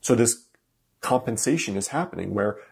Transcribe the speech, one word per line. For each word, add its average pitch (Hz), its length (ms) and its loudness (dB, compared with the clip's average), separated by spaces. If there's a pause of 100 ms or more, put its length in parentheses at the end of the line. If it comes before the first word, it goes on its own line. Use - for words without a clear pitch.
So 127 160 4
this 117 300 2 (540)
compensation 127 760 0
is 98 120 -4
happening 98 440 -6
where 104 260 0 (140)